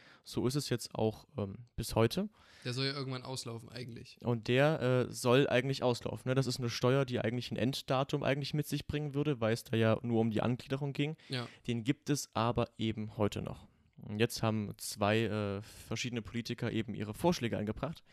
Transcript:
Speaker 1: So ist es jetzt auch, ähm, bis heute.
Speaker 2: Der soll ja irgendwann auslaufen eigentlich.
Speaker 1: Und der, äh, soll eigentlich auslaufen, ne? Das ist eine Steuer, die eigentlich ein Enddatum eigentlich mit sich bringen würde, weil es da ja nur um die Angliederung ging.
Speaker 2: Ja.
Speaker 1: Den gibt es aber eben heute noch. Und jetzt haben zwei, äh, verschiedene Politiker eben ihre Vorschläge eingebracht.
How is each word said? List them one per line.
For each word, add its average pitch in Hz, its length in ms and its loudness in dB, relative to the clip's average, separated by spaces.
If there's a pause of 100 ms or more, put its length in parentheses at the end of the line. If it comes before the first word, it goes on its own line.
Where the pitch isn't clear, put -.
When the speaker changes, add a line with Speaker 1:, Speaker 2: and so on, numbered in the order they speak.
(240)
Speaker 1:
So - 220 -2
ist 127 100 0
es 147 140 -2
jetzt - 240 -4
auch, 110 320 0 (120)
ähm, 101 180 -4 (200)
bis - 200 -4
heute. 117 340 2 (340)
Speaker 2:
Der 123 100 -4
soll 135 120 -2
ja 135 80 -2
irgendwann 131 300 -6
auslaufen 120 460 -8
eigentlich. 120 520 -14
Speaker 1:
Und 117 280 0
der, 127 600 4
äh, - 20 -10
soll 123 380 4
eigentlich 131 320 2
auslaufen, 120 480 -2
ne? 131 60 2
Das 131 100 4
ist 127 140 -4
eine 120 100 -2
Steuer, 127 360 2
die 123 140 -2
eigentlich 113 300 -2
ein 110 80 -6
Enddatum 135 640 0
eigentlich 135 300 0
mit 147 140 0
sich 147 180 -2
bringen 147 300 -4
würde, 143 260 0
weil 113 120 4
es 117 100 -2
da - 140 -4
ja 113 260 6
nur 117 180 2
um 113 80 4
die 104 140 2
Angliederung 135 500 -2
ging. 147 220 -2 (140)
Speaker 2:
Ja. 123 180 -4 (180)
Speaker 1:
Den 117 180 -2
gibt 131 280 -2
es - 240 -2
aber 117 420 2
eben 107 400 -4
heute 104 240 2
noch. - 260 -10 (360)
Und 107 160 -4
jetzt - 240 0
haben 107 340 0
zwei, 107 440 2
äh, 104 420 -2
verschiedene 117 580 -6
Politiker 117 500 -4
eben 107 220 -2
ihre 104 220 -6
Vorschläge 120 420 0
eingebracht. 107 560 -4